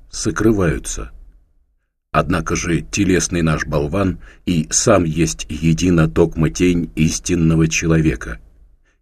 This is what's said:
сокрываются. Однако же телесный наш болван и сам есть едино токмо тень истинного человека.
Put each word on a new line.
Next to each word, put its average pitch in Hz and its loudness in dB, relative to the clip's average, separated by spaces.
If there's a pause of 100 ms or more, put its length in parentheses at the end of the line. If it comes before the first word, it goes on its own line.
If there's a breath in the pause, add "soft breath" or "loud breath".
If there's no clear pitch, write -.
(100)
сокрываются. 90 -2 (1040)
Однако 80 -2
же 80 -2
телесный 87 0
наш 78 0
болван 76 -2 (260 soft breath)
и 82 0
сам 98 2
есть 80 -2
едино 80 2
токмо 82 0
тень 85 0
истинного 80 2
человека. 80 -2 (600)